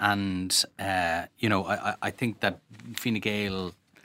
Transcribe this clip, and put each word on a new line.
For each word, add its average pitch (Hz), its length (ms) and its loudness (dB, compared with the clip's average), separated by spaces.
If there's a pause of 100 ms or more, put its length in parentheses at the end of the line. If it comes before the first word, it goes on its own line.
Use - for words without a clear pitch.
And, 98 640 2 (140)
uh, 87 480 0 (100)
you 113 100 0
know, 98 180 4
I, 104 260 -2
I, - 100 -4
I 104 80 -2
think 110 300 -4
that 92 200 0 (380)
Fine 113 220 0
Gael, 98 540 -2 (320)